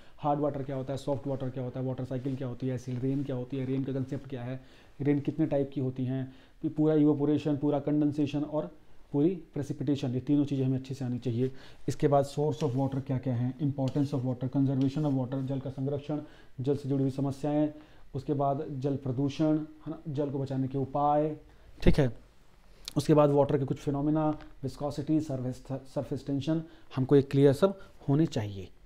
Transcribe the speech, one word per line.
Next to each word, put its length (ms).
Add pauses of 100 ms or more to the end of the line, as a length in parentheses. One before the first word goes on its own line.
(180)
हार्ड 220
वाटर 240
क्या 120
होता 180
है, 40
सॉफ्ट 300
वाटर 220
क्या 140
होता 160
है, 60
वाटर 200
साइकिल 300
क्या 120
होती 200
है, 80
एसिड 240
रेन 240
क्या 120
होती 220
है, 80
रेन 180
का 100
कॉन्सेप्ट 360
क्या 140
है, 200 (380)
रेन 180
कितने 260
टाइप 280
की 80
होती 240
हैं, 280 (280)
फिर 100
पूरा 220
इवेपोरेशन, 640
पूरा 220
कंडेंसेशन 640
और 320 (360)
पूरी 180
प्रेसिपिटेशन, 840
ये 80
तीनों 260
चीज़ें 200
हमें 120
अच्छे 160
से 120
आनी 140
चाहिए। 320 (360)
इसके 200
बाद 180
source 380
of 140
water 280
क्या 120
क्या 180
हैं, 240
importance 600
of 60
water, 240
conservation 640
of 80
water, 260
जल 140
का 100
संरक्षण, 520 (400)
जल 140
से 140
जुड़ी 120
हुई 100
समस्याएं, 640 (420)
उसके 180
बाद 360
जल 260
प्रदूषण, 640
है 320
ना, 180
जल 220
को 100
बचाने 280
के 100
उपाय, 600 (460)
ठीक 160
है। 320 (680)
उसके 160
बाद 160
वाटर 300
के 60
कुछ 120
फिनोमेना, 600 (240)
विस्कोसिटी, 560
सरफेस, 520
सरफेस 560
टेंशन, 360 (320)
हमको 200
एक 160
क्लियर 220
सब 260 (300)
होने 160
चाहिए, 440 (160)